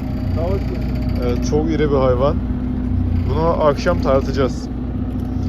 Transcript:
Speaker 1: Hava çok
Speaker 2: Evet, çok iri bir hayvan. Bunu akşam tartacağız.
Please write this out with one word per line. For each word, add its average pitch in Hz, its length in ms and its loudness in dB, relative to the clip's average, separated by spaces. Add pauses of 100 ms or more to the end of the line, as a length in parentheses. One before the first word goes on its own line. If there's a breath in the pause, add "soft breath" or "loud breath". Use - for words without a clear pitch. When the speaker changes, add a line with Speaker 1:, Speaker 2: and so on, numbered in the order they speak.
(420)
Speaker 1:
Hava - 80 0
çok 196 100 0 (640)
Speaker 2:
Evet, 123 260 0
çok 151 220 2
iri 151 200 2
bir 143 60 4
hayvan. 131 380 4 (920)
Bunu 160 360 0
akşam 151 360 2
tartacağız. 135 680 0 (800)